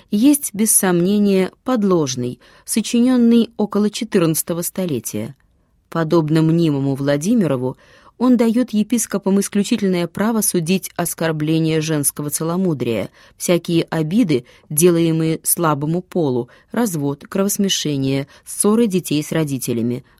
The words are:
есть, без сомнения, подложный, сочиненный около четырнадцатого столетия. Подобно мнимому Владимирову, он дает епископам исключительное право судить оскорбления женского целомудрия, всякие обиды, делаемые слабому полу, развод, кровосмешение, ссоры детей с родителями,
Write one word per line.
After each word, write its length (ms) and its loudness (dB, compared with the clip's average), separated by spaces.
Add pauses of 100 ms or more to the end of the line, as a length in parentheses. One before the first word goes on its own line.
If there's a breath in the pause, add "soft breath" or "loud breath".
(120)
есть, 420 2
без 160 0
сомнения, 800 2 (140)
подложный, 760 0 (260 soft breath)
сочиненный 920 2
около 340 0
четырнадцатого 720 -2
столетия. 720 -6 (540)
Подобно 540 2
мнимому 520 2
Владимирову, 840 0 (400 soft breath)
он 200 4
дает 380 0
епископам 680 0
исключительное 680 0
право 360 -2
судить 520 -2
оскорбления 840 -2
женского 480 -2
целомудрия, 800 -2 (300 soft breath)
всякие 460 0
обиды, 600 0 (240 soft breath)
делаемые 760 2
слабому 600 -2
полу, 480 -2 (200 soft breath)
развод, 560 -2
кровосмешение, 1000 -2 (180 soft breath)
ссоры 440 0
детей 340 -2
с 100 -12
родителями, 720 -2 (160 soft breath)